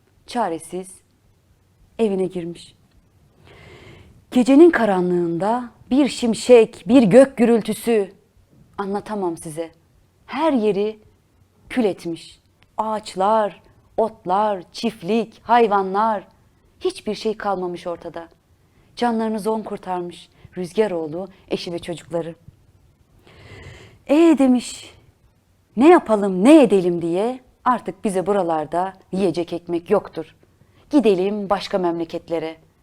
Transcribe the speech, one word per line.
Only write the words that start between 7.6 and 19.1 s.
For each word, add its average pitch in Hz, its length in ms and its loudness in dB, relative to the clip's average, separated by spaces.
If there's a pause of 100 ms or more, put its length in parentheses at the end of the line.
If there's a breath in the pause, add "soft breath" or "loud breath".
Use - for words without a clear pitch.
Anlatamam 196 600 -6
size. 160 340 -12 (540)
Her 294 280 -2
yeri 214 460 -2 (720)
kül 247 140 -2
etmiş. 170 580 -6 (360)
Ağaçlar, 214 840 -2 (360 soft breath)
otlar, 208 760 -2
çiftlik, 220 720 -6
hayvanlar. 202 840 0 (520)
Hiçbir 214 360 -6
şey 214 220 -6
kalmamış 180 500 -6
ortada. 170 400 -12 (680)
Canlarını 220 440 -2